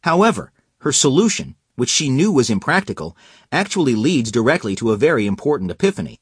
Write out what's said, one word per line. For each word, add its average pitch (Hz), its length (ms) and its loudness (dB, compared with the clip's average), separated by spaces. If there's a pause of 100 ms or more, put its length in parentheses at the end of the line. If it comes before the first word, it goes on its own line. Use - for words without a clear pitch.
However, 170 500 2 (260)
her 147 140 -2
solution, 151 600 0 (220)
which 123 140 -2
she 147 180 -2
knew 160 240 2
was 127 180 2
impractical, 110 680 -2 (340)
actually 165 440 0
leads 117 380 0
directly 117 440 0
to 113 140 -2
a 107 60 2
very 120 300 2
important 98 440 -2
epiphany. 190 500 -4